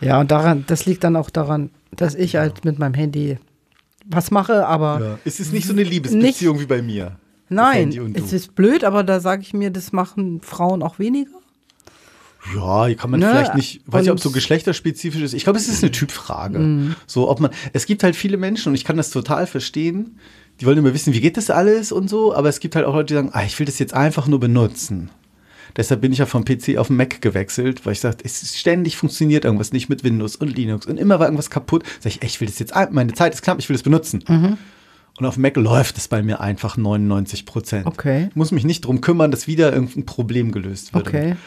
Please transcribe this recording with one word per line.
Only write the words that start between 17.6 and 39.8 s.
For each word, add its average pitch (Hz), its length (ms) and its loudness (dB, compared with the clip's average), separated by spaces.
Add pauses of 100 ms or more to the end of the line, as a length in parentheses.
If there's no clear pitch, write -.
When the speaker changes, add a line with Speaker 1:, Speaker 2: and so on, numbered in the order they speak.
Speaker 2:
es - 140 -2
gibt 208 160 -2
halt 180 140 4
viele 202 200 -2
Menschen 190 340 -2
und 139 40 2
ich 135 100 -2
kann 160 120 -2
das 156 140 -2
total 151 360 -2
verstehen, 170 720 -6 (420)
die 123 60 0
wollen 143 120 6
immer 135 140 4
wissen, 151 220 0
wie 113 60 2
geht 170 160 2
das 214 140 -2
alles 214 420 4
und 190 180 -2
so, 214 240 2
aber 143 140 2
es 156 100 -2
gibt - 160 -8
halt 160 100 2
auch 139 100 0
Leute, 151 120 0
die 151 80 -2
sagen, 143 180 0
ah, 104 120 -2
ich 101 140 -6
will 151 80 -2
das 139 120 -6
jetzt - 160 -2
einfach 143 320 0
nur 139 140 4
benutzen. 113 720 0 (680)
Deshalb 120 240 0
bin 131 120 2
ich 127 60 -2
ja 139 80 2
vom 113 180 0
P 127 140 0
C 135 200 -2
auf 123 100 0
den 135 80 4
Mac 127 260 -2
gewechselt, 117 640 -2
weil 107 80 -2
ich - 60 -8
sag, 117 240 -2
es - 180 -10
ist, - 160 -10
ständig 170 380 0
funktioniert 151 480 2
irgendwas 107 280 0
nicht 127 160 -2
mit 135 160 -2
Windows 110 320 0
und 139 180 -4
Linux 110 320 -4
und - 120 -4
immer 196 220 4
war 165 60 4
irgendwas 147 220 -2
kaputt. 165 360 -2 (160)
Sag 107 120 -4
ich, - 100 -10
ey, 117 40 -2
ich - 140 -6
will 110 80 -4
das 98 100 -10
jetzt 113 160 -8
ein-, 190 180 2
meine 123 220 2
Zeit 170 200 2
ist - 80 -14
knapp, - 180 0
ich - 80 -8
will 143 80 2
das 123 80 -2
benutzen. 151 440 2
Speaker 1:
Mhm. 180 300 4 (600)
Speaker 2:
Und 131 80 -2
auf 123 80 -2
dem 131 80 -2
Mac 139 140 4
läuft 120 400 2
es - 120 -10
bei 110 140 0
mir 107 180 -2
einfach 101 360 -4
neunundneunzig 101 680 0
Prozent. 104 400 -4
Speaker 1:
Okay. 143 440 -2
Speaker 2:
Ich - 60 -8
muss 156 140 0
mich 143 140 0
nicht 160 200 0
drum 127 160 0
kümmern, 165 300 4
dass 127 160 -4
wieder 156 260 2
irgendein 131 320 -2